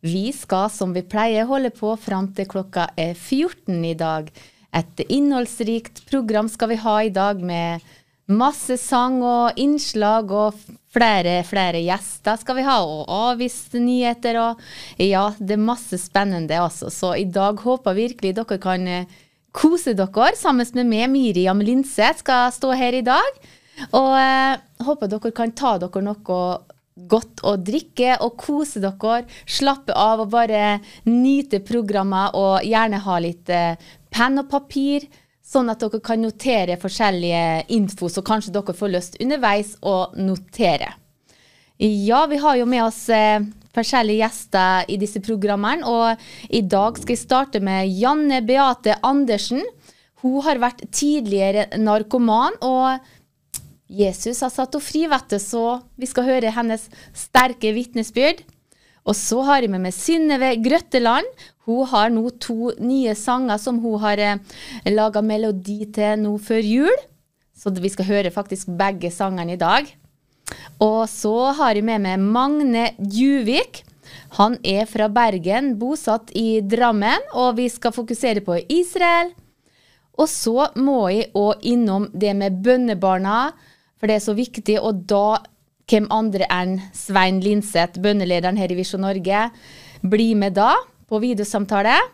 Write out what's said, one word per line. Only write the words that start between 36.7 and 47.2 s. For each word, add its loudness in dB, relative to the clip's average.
forskjellige 0
info, -2
så -4
kanskje -2
dere -4
får -4
lyst -4
underveis -2
å -2
notere. -2
Ja, 2
vi -2
har 2
jo 2
med 2
oss, -4
eh, 4
forskjellige 0
gjester 0
i -4
disse -4
programmene, -2
og 0
i 0
dag 2
skal -4
jeg -12